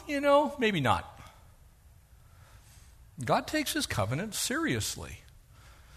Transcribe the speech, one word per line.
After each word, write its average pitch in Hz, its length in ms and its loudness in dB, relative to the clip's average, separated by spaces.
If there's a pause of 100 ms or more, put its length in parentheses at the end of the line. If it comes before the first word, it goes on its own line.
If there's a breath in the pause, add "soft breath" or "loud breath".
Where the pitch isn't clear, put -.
you 285 140 -2
know, 285 380 6
maybe 214 200 2
not." 117 320 2 (2000 soft breath)
God 196 240 0
takes - 240 -2
his 302 140 -2
covenant 143 500 -2
seriously. 151 840 -4 (760 soft breath)